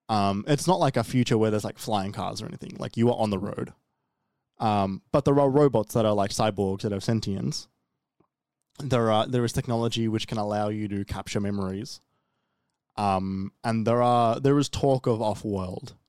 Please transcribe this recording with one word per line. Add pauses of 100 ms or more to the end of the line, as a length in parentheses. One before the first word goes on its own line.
Um,
it's
not
like
a
future
where
there's,
like,
flying
cars
or
anything.
Like,
you
are
on
the
road. (840)
Um, (100)
but
there
are
robots
that
are,
like,
cyborgs
that
have
sentience. (1080)
There
are,
there
is
technology
which
can
allow
you
to
capture
memories. (960)
Um, (120)
and
there
are,
there
is
talk
of
off-world, (140)